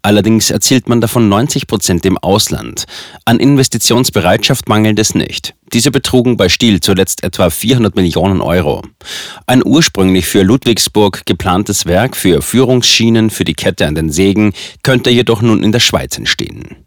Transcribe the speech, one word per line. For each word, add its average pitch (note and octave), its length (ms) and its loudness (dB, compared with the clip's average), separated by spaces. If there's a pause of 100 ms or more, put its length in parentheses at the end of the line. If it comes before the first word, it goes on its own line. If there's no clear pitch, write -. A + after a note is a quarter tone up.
allerdings G#2 480 2
erzielt - 360 0
man A#2 140 2
davon A2+ 260 0
neunzig A2+ 400 0
Prozent F#2+ 380 -2
im F#2 120 0
Ausland. - 680 -4 (400)
An C3 160 2
Investitionsbereitschaft A#2+ 1300 0
mangelt G#2+ 300 2
es - 160 -2
nicht. - 380 -4 (200)
Diese A#2+ 180 0
betrugen B2+ 460 0
bei G2 100 4
Stihl G2+ 320 2
zuletzt - 460 0
etwa F2+ 240 0
vierhundert A2+ 480 0
Millionen F2+ 420 0
Euro. D#2 440 -2 (640)
Ein B2+ 180 2
ursprünglich F#2+ 600 2
für G2+ 160 2
Ludwigsburg G#2 840 0
geplantes F#2+ 600 -2
Werk F2+ 300 0
für E2 260 0
Führungsschienen A2+ 920 2
für - 120 -6
die F2 100 -2
Kette F2 320 -2
an D2+ 100 -4
den D#2+ 180 -2
Sägen G2 400 2 (280)
könnte B2+ 280 0
jedoch A#2 320 2
nun A2+ 200 2
in G#2+ 120 2
der A#2+ 80 0
Schweiz - 360 -2
entstehen. - 680 -8